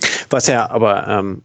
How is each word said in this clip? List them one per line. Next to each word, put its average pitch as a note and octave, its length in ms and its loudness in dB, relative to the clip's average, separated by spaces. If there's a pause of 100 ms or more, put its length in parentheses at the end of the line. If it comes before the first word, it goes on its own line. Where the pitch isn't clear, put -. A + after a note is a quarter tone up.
(300)
Was C3 160 2
ja A#2+ 240 2
aber, G#2 380 2
ähm, G2 360 -2